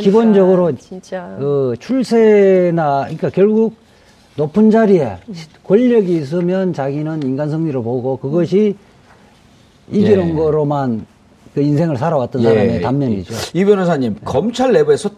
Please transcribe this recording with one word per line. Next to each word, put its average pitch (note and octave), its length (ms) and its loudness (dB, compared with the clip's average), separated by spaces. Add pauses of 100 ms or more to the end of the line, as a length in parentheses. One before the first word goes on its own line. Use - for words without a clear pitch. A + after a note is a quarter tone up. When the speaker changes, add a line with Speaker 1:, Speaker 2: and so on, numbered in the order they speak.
Speaker 1:
기본적으로 F#3+ 720 2
Speaker 2:
진짜. F#3 640 -14
Speaker 1:
그 C3+ 400 -2
출세나, F#3+ 1300 2
그러니까 D#3+ 260 -6
결국 G#3+ 460 0 (600)
높은 G3+ 340 2
자리에 F#3+ 460 2 (480)
권력이 A3 540 2
있으면 F3 560 -2
자기는 D3+ 480 -6
인간 C3+ 260 -4
승리를 D#3 340 -4
보고 B2+ 360 -4
그것이 F3 580 0 (1160)
Speaker 3:
예. - 60 -2
Speaker 1:
이기는 F#3+ 380 2
거로만 D3 680 -2 (480)
그 D3 80 -2
인생을 D3 340 0
살아왔던 B2+ 460 -2
Speaker 3:
예. A2+ 60 2
Speaker 1:
사람의 F#2+ 340 2
단면이죠. A#2 500 -4 (220)
Speaker 3:
이 F#3 100 2
변호사님, E3+ 520 0 (100)
검찰 A#3+ 460 -2
내부에서 D3+ 460 2